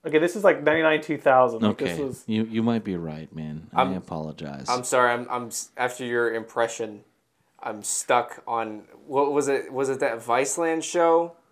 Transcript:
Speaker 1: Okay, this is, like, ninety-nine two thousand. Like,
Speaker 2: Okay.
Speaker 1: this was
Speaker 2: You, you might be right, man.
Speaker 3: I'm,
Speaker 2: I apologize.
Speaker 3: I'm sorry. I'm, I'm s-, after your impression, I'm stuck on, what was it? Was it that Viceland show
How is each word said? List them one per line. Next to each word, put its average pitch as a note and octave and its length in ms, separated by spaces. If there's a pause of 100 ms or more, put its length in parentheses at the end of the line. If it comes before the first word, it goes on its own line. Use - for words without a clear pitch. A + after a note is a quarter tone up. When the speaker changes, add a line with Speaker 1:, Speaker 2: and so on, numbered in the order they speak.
Speaker 1:
Okay, D3+ 120
this F3 180
is, G3+ 80
like, D3 180
ninety-nine D#3 380
two D3 160
thousand. B2+ 460
Like, G#2 80 (120)
Speaker 2:
Okay. - 40
Speaker 1:
this F2 120
was C3 280
Speaker 2:
You, A2 180
you A2+ 180
might A2+ 220
be F#2+ 120
right, D#2 380
man. D#2 380
Speaker 3:
I'm, F#2+ 220
Speaker 2:
I - 20
apologize. D#2 720
Speaker 3:
I'm B2 160
sorry. B2 280
I'm, A#2+ 180
I'm A#2+ 160
s-, - 320
after B2 260
your A#2+ 300
impression, A2 720 (580)
I'm G#2+ 200
stuck - 640
on, A2 360 (240)
what C#3+ 260
was C#3 160
it? B2+ 240
Was C3 160
it C3 120
that A#2 180
Viceland C#3 640
show E3+ 500 (200)